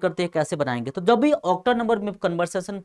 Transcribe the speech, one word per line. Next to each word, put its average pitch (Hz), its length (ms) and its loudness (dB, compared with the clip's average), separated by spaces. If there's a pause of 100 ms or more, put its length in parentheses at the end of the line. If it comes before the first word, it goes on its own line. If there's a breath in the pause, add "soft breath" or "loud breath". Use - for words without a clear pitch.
करते 175 200 -2
हैं 170 100 -4
कैसे 156 220 0
बनाएंगे। 127 360 -2
तो 185 100 -6
जब 226 180 6
भी 294 120 4
octal 240 460 2
नंबर 226 220 0
में 202 140 -4
कन्वर्सेशन 185 720 -4